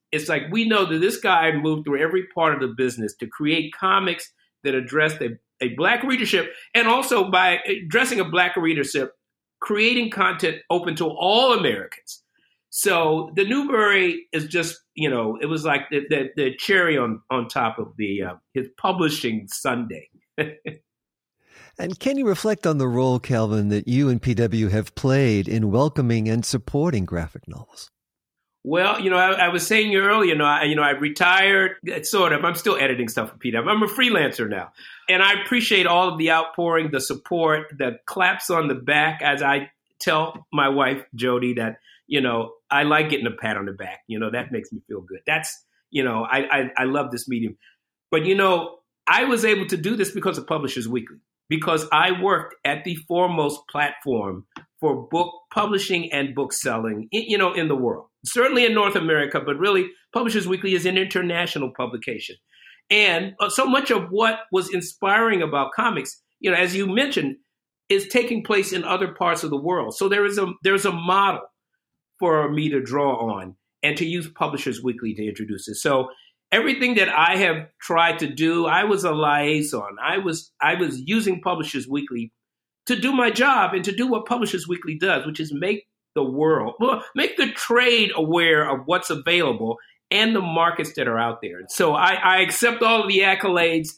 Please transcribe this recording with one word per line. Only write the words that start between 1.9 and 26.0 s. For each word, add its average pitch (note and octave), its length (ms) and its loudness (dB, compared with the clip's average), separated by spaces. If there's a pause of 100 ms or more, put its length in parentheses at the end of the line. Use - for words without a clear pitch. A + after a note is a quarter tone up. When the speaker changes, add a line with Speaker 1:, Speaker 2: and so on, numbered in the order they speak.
Speaker 1:
every F3+ 320 0
part D#3+ 200 2
of C3+ 60 -4
the A#2+ 160 -4
business A#2+ 400 -2
to A#2 120 -10
create D#3 440 -2
comics F#3+ 600 -2 (320)
that C3+ 100 0
addressed D3+ 460 0
a, A#2 180 -6 (220)
a A#2+ 160 -2
black G3+ 260 0
readership, B3 500 0 (220)
and A3+ 140 4
also A#3 420 2
by F3+ 360 4
addressing G3+ 520 0
a F#3 60 0
black F3 320 0
readership, D3 560 0 (480)
creating A3 500 2
content F#3 460 0 (140)
open F3+ 260 0
to E3+ 100 -2
all G#3 460 4
Americans. B2+ 680 -2 (480)
So D#3+ 680 0
the G3 80 2
Newbery G#3+ 880 2
is D#3 140 -4
just, E3 320 -4 (160)
you D3+ 140 -2
know, A2+ 320 -2
it D3 60 -4
was D#3 180 -4
like C#3+ 260 0
the, D3 100 -2 (100)
the, C#3 260 0
the C3 200 -2
cherry F3 420 2
on, A2+ 320 -2
on A#2+ 180 -2
top A#2 300 -2
of G#2 180 -10
the, G2+ 260 -4
uh, F2+ 120 -8 (180)
his C3 240 -4
publishing D3 720 -2
sundae. A#2+ 600 -6 (280)
<laughs> D#3 80 -2 (1300)
Speaker 2:
And F3+ 200 -8
can C#4 180 -2
you C4+ 100 0
reflect G3+ 400 0
on D#3 120 2
the C3 100 2
role, B2+ 300 2
Calvin, A2 500 0
that G#2 180 0
you C3 220 2
and A#2+ 120 2
P B2 120 0
W A2 360 2
have G#2+ 260 0
played C3 520 2
in A2 240 0
welcoming A#2+ 560 2